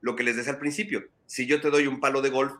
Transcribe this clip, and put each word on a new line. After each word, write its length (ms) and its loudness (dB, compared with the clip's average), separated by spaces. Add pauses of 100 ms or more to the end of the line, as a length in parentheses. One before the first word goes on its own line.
lo 160 -2
que 80 -2
les 120 2
decía 160 -2
al 60 -8
principio, 440 -4 (240)
si 200 -4
yo 140 2
te 100 0
doy 160 4
un 140 -2
palo 200 2
de 100 2
golf 300 0